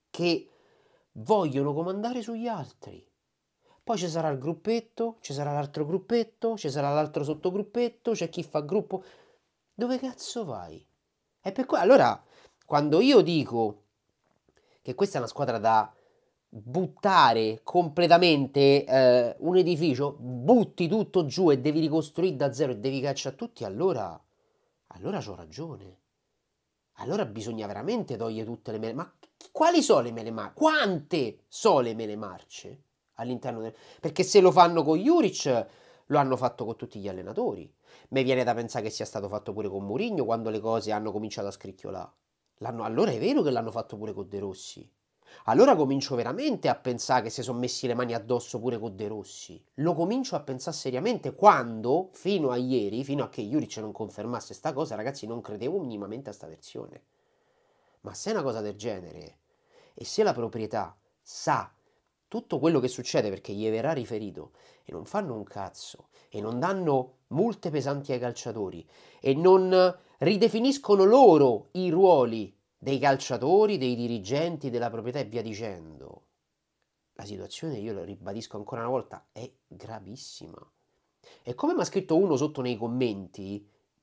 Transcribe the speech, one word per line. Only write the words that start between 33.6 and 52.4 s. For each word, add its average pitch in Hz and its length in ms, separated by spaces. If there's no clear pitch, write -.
del... 113 140
Perché 165 240
se - 160
lo 185 120
fanno 170 320
con 156 140
Juric, 196 720
lo 143 120
hanno 135 200
fatto 123 280
con 113 100
tutti - 240
gli 98 80
allenatori. 95 640
Me 135 140
viene 127 200
da 120 100
pensare 113 320
che 107 60
sia - 140
stato 101 220
fatto 104 260
pure 101 140
con 98 180
Mourinho 160 380
quando 113 260
le 110 100
cose 110 320
hanno 107 200
cominciato 104 360
a 98 40
scricchiolare. 95 600
L'hanno, 117 260
allora 135 280
è 120 80
vero 240 220
che 147 100
l'hanno 113 200
fatto 110 260
pure 107 160
con 98 160
De 101 100
Rossi. - 500
Allora 214 300
comincio 139 400
veramente 160 540
a 120 60
pensare 123 480
che 113 60
si 123 140
sono 120 160
messi 123 260
le 120 100
mani 120 180
addosso 117 460
pure 117 200
con 107 160
De 101 120
Rossi. 101 540
Lo 165 180
comincio 196 420
a 143 60
pensare 135 360
seriamente 143 560
quando, 131 800
fino 175 360